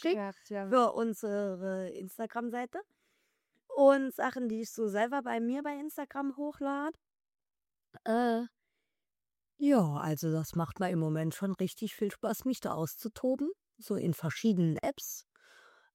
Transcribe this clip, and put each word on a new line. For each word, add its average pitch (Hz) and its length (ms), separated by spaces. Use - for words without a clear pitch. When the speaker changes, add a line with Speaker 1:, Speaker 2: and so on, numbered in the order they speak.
Speaker 1:
geschickt 339 140
Speaker 2:
gemerkt, - 340
ja. 196 180
Speaker 1:
für 240 260
unsere 196 1000
Instagram-Seite. 233 880
Und 277 480
Sachen, 247 340
die 220 120
ich 214 100
so 220 160
selber 233 340
bei 240 180
mir 247 220
bei 294 180
Instagram 277 560
hochlad. 285 600
Äh, 233 380
ja, 220 400
also 156 340
das 160 240
macht 170 240
mir 185 100
im 175 100
Moment 156 360
schon 196 180
richtig 190 420
viel 208 160
Spaß, - 340
mich 254 140
da - 140
auszutoben. 254 760
So 214 180
in 170 180
verschiedenen 170 640
Apps, - 480